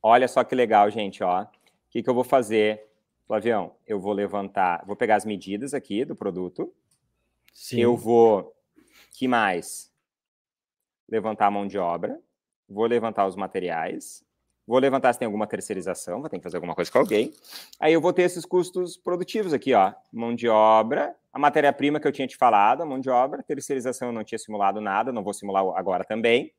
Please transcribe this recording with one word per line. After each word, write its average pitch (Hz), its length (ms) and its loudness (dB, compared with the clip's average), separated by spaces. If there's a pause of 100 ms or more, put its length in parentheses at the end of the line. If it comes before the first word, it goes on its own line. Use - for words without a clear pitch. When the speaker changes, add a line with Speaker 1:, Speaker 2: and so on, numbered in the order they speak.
Speaker 1:
Olha 123 240 6
só 127 160 0
que 127 120 -2
legal, 107 360 4
gente, 104 320 -6
ó. 92 200 0
O - 60 -12 (420)
que 117 120 -6
que - 80 -2
eu 123 40 2
vou 123 100 2
fazer, 110 640 0 (380)
Flavião? 107 480 -2 (120)
Eu 104 140 -4
vou 101 120 -4
levantar, 98 720 -2
vou 101 120 -10
pegar 110 200 2
as 101 80 -2
medidas 104 480 -8
aqui 120 320 -6
do 160 120 -10
produto. 92 560 -8 (800)
Speaker 2:
Sim. - 280 -6
Speaker 1:
Eu 120 160 4
vou, 113 580 4 (580)
que 131 140 -4
mais? 104 640 -2 (1160)
Levantar 107 380 -2
a 101 40 4
mão 101 160 -4
de 101 120 -8
obra. 87 420 -6 (480)
Vou 104 160 -2
levantar 113 420 0
os 92 80 -4
materiais. 90 920 -8 (420)
Vou 120 120 2
levantar 131 340 2
se - 60 -4
tem 120 80 -4
alguma 104 200 -4
terceirização, 92 760 -8
vou 143 80 -12
ter 92 100 -10
que - 40 -12
fazer 87 140 -10
alguma 85 180 -8
coisa 87 180 -6
com 123 60 4
alguém. 110 340 2 (480)
Aí 160 120 4
eu 165 80 4
vou 175 120 2
ter 180 100 2
esses 175 220 -2
custos 180 520 -2
produtivos 180 560 -4
aqui, 131 200 0
ó. 101 220 4 (180)
Mão 117 220 -4
de 117 140 -2
obra, 110 680 4 (160)
a 139 60 -8
matéria-prima 143 600 2
que 151 80 -4
eu 139 60 2
tinha 131 160 -6
te - 80 -16
falado, 120 460 4
a 160 40 -6
mão 135 140 -6
de 131 80 -6
obra, 131 340 0
terceirização 131 680 -6
eu 117 40 -6
não 110 100 -8
tinha 113 160 -10
simulado 101 420 -2
nada, 107 300 -2
não 110 140 -6
vou 101 80 -4
simular 98 320 -2 (120)
agora 92 280 -2
também. 117 540 0